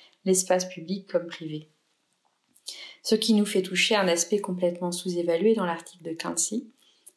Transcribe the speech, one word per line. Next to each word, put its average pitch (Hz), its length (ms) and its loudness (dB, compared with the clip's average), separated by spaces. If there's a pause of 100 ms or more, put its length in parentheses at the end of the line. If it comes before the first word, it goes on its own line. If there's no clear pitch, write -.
(240)
l'espace 185 400 2
public 180 420 -8
comme 175 200 -2
privé. 151 420 -10 (1300)
Ce - 140 4
qui 220 180 2
nous 208 120 6
fait 190 160 2
toucher 180 340 2
un 190 120 2
aspect 175 300 2
complètement 180 540 -2
sous-évalué 175 640 2
dans 196 120 2
l'article 170 380 -8
de 165 100 -8
Clancy, 175 540 -4 (480)